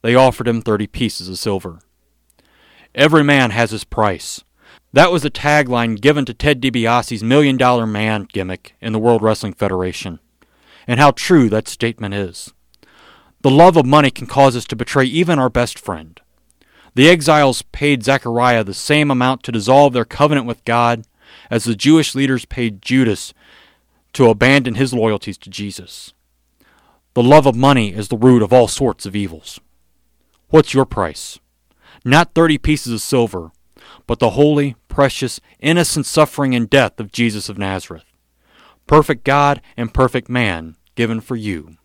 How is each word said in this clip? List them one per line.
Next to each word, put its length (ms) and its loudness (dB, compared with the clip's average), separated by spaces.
They 100 0
offered 340 2
him 140 -4
thirty 240 -2
pieces 420 -8
of 120 -12
silver. 400 -8
"Every 300 4
man 260 2
has 220 -2
his 120 -10
price." 600 -6
That 200 4
was 120 -2
a 60 -4
tagline 720 -2
given 240 2
to 80 -12
Ted 260 -2
DiBiase's 640 -2
Million 340 2
Dollar 280 2
Man 380 -4
gimmick 580 -10
in 100 -8
the 60 -4
World 240 2
Wrestling 320 -2
Federation. 640 -6
And 120 -2
how 120 6
true 380 2
that 180 -2
statement 480 -8
is. 360 -10
The 100 2
love 260 6
of 80 2
money 240 2
can 160 -12
cause 300 2
us 100 -8
to 100 -8
betray 300 -2
even 320 0
our 100 0
best 300 -4
friend. 420 -12
The 120 6
exiles 540 2
paid 420 -4
Zechariah 600 0
the 100 -10
same 380 -2
amount 320 -2
to 80 -10
dissolve 420 2
their 120 -2
covenant 420 0
with 180 -10
God 400 -2
as 140 -2
the 100 -2
Jewish 400 2
leaders 300 -2
paid 360 -8
Judas 500 0
to 160 4
abandon 440 2
his 180 -2
loyalties 480 -4
to 120 -20
Jesus. 640 -14
The 80 0
love 240 6
of 100 2
money 380 0
is 140 -8
the 100 -6
root 240 4
of 100 0
all 160 6
sorts 380 -4
of 100 -10
evils. 440 -10
What's 260 4
your 120 2
price? 520 -8
Not 300 2
thirty 240 2
pieces 340 -4
of 120 -8
silver, 480 -2
but 100 -4
the 140 2
holy, 440 0
precious, 520 -2
innocent 460 -2
suffering 500 0
and 140 -4
death 300 2
of 120 -12
Jesus 360 -4
of 120 -14
Nazareth. 460 -10
Perfect 360 2
God 380 0
and 160 -8
perfect 340 0
man, 480 -4
given 260 -4
for 140 -10
you. 500 -10